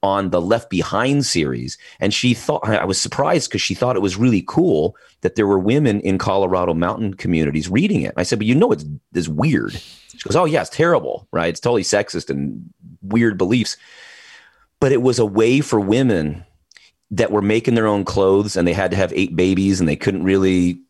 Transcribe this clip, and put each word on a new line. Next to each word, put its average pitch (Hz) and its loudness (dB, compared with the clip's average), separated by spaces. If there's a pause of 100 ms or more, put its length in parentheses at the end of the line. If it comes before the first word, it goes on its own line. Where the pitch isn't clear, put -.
on 98 0
the 87 0
Left 110 -2
Behind 123 0
series. 65 -4 (220)
And 101 0
she 123 0
thought, - -4
I, 107 2
I - -2
was 95 -2
surprised - -2
'cause 101 -4
she - -4
thought 123 0
it 95 -2
was 95 -2
really 107 2
cool 110 2 (260)
that - -2
there 110 2
were 98 4
women 110 2
in 95 0
Colorado 92 0
mountain 95 -2
communities 80 -2
reading 151 0
it. 53 -4
I 87 -2
said, 107 -2
"But 107 -2
you 123 2
know, 202 4
it's, 73 -4 (300)
it's 87 -2
weird." 76 -2
She - -16
goes, - -2
"Oh 175 4
yeah, 151 0
it's - -8
terrible, 156 -2
right? 82 0
It's 82 -8
totally 120 0
sexist - -2
and 69 -6 (360)
weird 107 0
beliefs." 101 0 (1000)
But 135 2
it 123 2
was 127 2
a 113 4
way 113 4
for 117 0
women 95 0 (680)
that 104 0
were 104 0
making 113 2
their 113 2
own 101 0
clothes 98 2
and 87 2
they 85 0
had 92 0
to 98 -2
have 92 0
eight 85 -2
babies 92 2
and 87 2
they 73 0
couldn't 92 -2
really 92 2